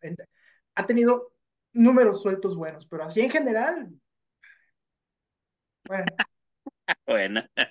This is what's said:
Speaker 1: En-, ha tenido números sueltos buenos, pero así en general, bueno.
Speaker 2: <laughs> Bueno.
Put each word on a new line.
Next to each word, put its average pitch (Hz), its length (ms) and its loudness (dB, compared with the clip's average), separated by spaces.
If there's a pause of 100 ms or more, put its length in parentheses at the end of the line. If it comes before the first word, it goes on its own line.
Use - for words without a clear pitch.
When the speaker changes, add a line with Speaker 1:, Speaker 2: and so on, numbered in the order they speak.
Speaker 1:
En-, 170 160 -12 (580)
ha 196 120 -6
tenido 240 440 2 (420)
números 233 500 6
sueltos 190 320 -4
buenos, 160 320 -12
pero 156 160 -10
así 165 180 -2
en 254 100 2
general, 269 580 -2 (2000)
bueno. 190 200 -6
Speaker 2:
<laughs> 208 200 -12 (800)
Bueno. 107 360 -2 (280)